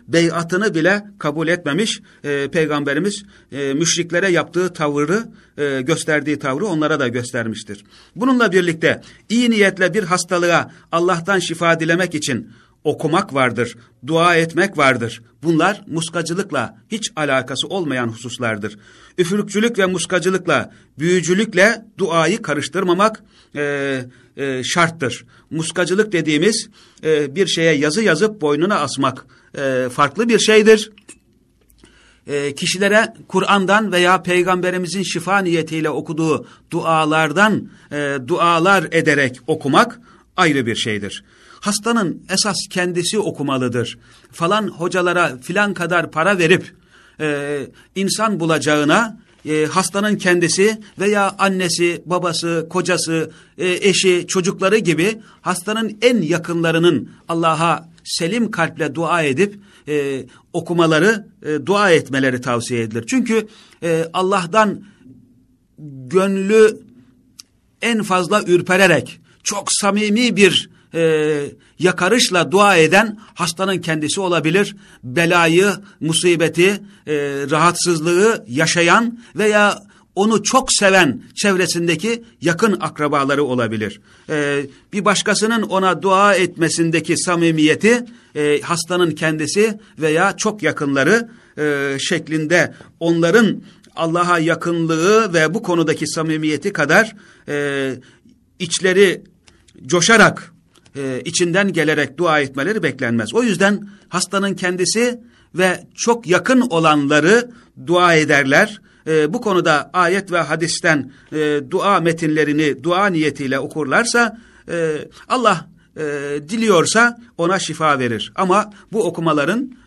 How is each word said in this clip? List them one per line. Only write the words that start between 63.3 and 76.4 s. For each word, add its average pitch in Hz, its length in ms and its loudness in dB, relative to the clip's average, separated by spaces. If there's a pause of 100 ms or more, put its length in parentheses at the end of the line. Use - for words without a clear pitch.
e, 165 300 0
Allah'tan 185 720 0 (1200)
gönlü 196 760 2 (1000)
en 220 200 -2
fazla 185 400 0
ürpererek, 175 800 2 (220)
çok 202 300 -6
samimi 208 640 0
bir, 190 340 2 (240)
e, 156 520 0 (320)
yakarışla 180 760 2
dua 196 240 6
eden 190 420 4 (160)
hastanın 185 440 -4
kendisi 160 420 -4
olabilir. 175 560 0 (280)
Belayı, 170 680 2 (280)
musibeti, 165 720 2